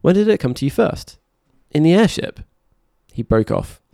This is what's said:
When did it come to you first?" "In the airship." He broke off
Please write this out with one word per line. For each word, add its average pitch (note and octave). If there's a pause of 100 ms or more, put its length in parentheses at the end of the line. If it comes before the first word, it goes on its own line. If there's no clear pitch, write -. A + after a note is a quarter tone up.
When F3+
did G#3
it G#3+
come B2
to -
you C3+
first?" - (540)
"In D3+
the E3
airship." - (720)
He A#2
broke A2+
off - (140)